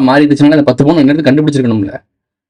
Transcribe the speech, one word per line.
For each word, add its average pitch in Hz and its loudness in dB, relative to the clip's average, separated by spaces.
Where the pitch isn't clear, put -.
மாறிடுச்சுனால 147 2
அந்த 147 0
பத்து 131 0
பவுன் 151 2
என்னது 147 0
கண்டுபிடிச்சிருக்கணும்ல. 131 -2